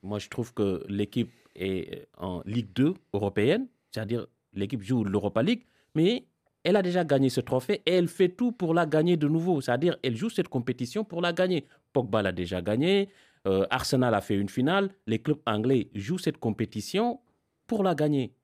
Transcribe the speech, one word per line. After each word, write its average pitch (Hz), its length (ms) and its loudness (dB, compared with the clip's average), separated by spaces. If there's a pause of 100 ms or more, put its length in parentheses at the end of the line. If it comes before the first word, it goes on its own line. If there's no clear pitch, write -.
moi, 101 160 -6
je - 80 -14
trouve - 260 -6
que 98 340 -2
l'équipe 104 440 -2 (240)
est 95 500 -6 (100)
en 90 300 -8
Ligue 107 260 -4
deux 143 220 2 (180)
européenne, 107 540 0 (240)
c'est-à-dire 110 380 -6 (260)
l'équipe 98 280 -4
joue 113 220 0
l'Europa 101 380 0
League, 233 240 0 (300)
mais 180 300 2 (380)
elle 180 120 4
a 202 60 4
déjà 180 220 0
gagné 135 240 4
ce 127 120 0
trophée 131 460 -2
et 170 60 2
elle 175 160 4
fait 180 220 2
tout 247 220 -2
pour 165 220 -2
la 175 120 4
gagner 156 300 2
de 147 120 2
nouveau. 165 320 2
C'est-à-dire, 135 420 0
elle 123 140 -2
joue 196 140 -2
cette - 180 -2
compétition 127 560 -4
pour 170 160 -8
la 175 120 0
gagner. 180 340 0 (260)
Pogba 110 300 0
l'a 92 100 0
déjà 90 300 -4
gagnée, 175 480 0 (360)
euh, 98 240 4
Arsenal 127 440 2
a 101 80 2
fait 107 120 -2
une 101 140 0
finale, 190 420 0 (160)
les 110 140 0
clubs 147 260 -2
anglais 110 480 0
jouent 104 240 -4
cette - 200 -4
compétition 117 800 -4 (460)
pour 208 180 0
la 180 100 2
gagner. 143 380 0 (100)